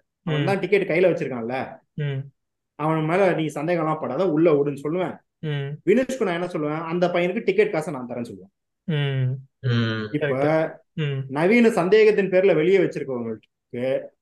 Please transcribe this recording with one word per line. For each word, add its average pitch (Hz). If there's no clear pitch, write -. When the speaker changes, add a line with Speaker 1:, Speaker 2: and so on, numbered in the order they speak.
Speaker 1:
அவன் 151
Speaker 2:
ம். -
Speaker 1:
தான் 190
டிக்கெட் 185
கையில 175
வச்சிருக்கான்ல, 127
Speaker 2:
ம். 139
Speaker 1:
அவன் 160
மேல 180
நீ 156
சந்தேகம் 156
எல்லாம் 156
படாத, 143
உள்ள 160
விடுன்னு" 143
சொல்லுவேன். 160
Speaker 2:
ம். 147
Speaker 1:
வினுஷ்க்கு 240
நான் 180
என்ன 175
சொல்லுவேன், 156
அந்த 175
பையனுக்கு 180
டிக்கெட் 196
காசை 156
நான் 127
தரேன்னு 120
சொல்லுவேன். -
Speaker 2:
ம். 139
Speaker 3:
ம். 113
Speaker 1:
இப்ப 151
Speaker 2:
கரெக்ட். 151
ம். 139
Speaker 1:
நவீன 202
சந்தேகத்தின் 202
பேர்ல 185
வெளியே 165
வச்சிருக்கவங்களுக்கு 131